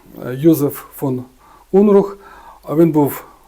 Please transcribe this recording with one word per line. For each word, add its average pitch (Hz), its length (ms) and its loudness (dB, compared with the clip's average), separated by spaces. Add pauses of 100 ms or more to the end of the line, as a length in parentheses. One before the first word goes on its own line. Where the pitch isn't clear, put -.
(320)
Юзеф 143 520 0 (120)
фон 127 260 -6 (500)
Унрух. 202 460 2 (460)
А - 100 -10
він 165 180 2
був, 147 320 -2 (240)